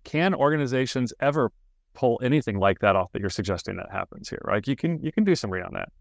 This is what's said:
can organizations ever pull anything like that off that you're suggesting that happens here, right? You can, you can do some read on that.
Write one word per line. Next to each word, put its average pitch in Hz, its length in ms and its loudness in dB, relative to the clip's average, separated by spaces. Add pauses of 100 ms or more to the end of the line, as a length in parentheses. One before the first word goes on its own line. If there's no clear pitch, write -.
can 175 280 0
organizations 131 880 0
ever 143 320 2 (420)
pull 120 300 0
anything 123 360 2
like 98 200 4
that 98 160 4
off 92 160 0
that - 80 -6
you're 101 100 -2
suggesting 95 480 -4
that 92 140 -12
happens - 380 -10
here, - 160 -8
right? 104 200 0
You 240 120 0
can, 165 260 -2
you 156 80 -4
can 214 140 2
do 180 100 6
some 107 140 -4
read 92 160 -4
on - 80 -10
that. - 160 -8 (120)